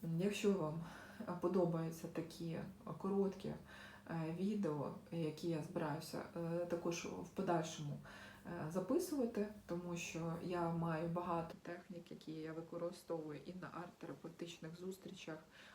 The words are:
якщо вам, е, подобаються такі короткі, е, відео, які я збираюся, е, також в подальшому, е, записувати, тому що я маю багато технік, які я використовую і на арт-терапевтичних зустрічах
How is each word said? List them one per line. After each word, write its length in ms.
якщо 320
вам, 340
е, 200
подобаються 680
такі 520
короткі, 520
е, 880
відео, 560
які 380
я 120
збираюся, 600
е, 280
також 400
в 240
подальшому, 720
е, 240
записувати, 800
тому 300
що 380
я 260
маю 380
багато 540
технік, 500
які 200
я 220
використовую 920
і 80
на 140
арт-терапевтичних 1080
зустрічах 600